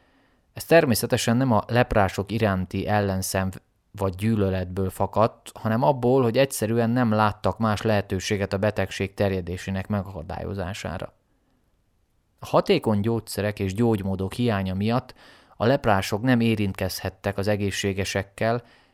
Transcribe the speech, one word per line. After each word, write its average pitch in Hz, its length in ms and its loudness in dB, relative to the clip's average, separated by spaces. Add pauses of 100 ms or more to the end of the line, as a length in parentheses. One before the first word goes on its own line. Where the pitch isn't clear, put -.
(540)
Ez - 120 -12
természetesen 123 720 4
nem 131 140 2
a 104 160 4
leprások 104 640 0
iránti 98 560 -2
ellenszem 95 640 0 (420)
vagy 95 240 -4
gyűlöletből 95 760 0
fakadt, - 640 -2
hanem 110 280 -2
abból, 131 420 4
hogy 117 140 0
egyszerűen 117 520 2
nem 120 220 2
láttak 107 460 2
más 107 240 0
lehetőséget 101 720 0
a 101 40 0
betegség 98 560 -2
terjedésének 95 720 -2
megakadályozására. 95 1300 -6 (1300)
A - 60 -14
hatékony 151 540 2
gyógyszerek 104 600 -2
és 95 140 -2
gyógymódok 95 600 0
hiánya 98 400 0
miatt 110 400 -2 (440)
a - 80 0
leprások 104 560 2
nem 123 180 2
érintkezhettek 101 960 -2
az 101 100 -2
egészségesekkel, 101 1160 -2 (300)